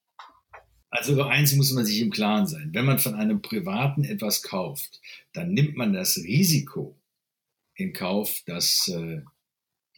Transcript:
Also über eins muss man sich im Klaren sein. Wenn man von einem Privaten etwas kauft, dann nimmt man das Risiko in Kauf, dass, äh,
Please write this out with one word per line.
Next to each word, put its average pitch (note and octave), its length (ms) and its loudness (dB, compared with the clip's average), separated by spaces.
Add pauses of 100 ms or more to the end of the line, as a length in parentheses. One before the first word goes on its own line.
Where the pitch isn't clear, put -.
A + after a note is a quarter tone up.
(880)
Also C#3 240 -2
über C#3 160 2
eins C#3 260 4
muss C3 160 4
man B2 140 0
sich G#2+ 160 0
im A2 100 2
Klaren G#2 360 2
sein. D#2 260 -6
Wenn A#2+ 120 2
man C#3 140 4
von A2 160 0
einem G#2+ 260 0
Privaten A2 640 -2
etwas G#2 400 -2
kauft, - 580 -6 (320)
dann F2 180 -4
nimmt D3 240 2
man A#2 180 0
das F2+ 240 0
Risiko C#3 800 0 (760)
in F#2+ 180 -6
Kauf, G2 520 -2
dass, - 440 0
äh, E2 320 -6 (760)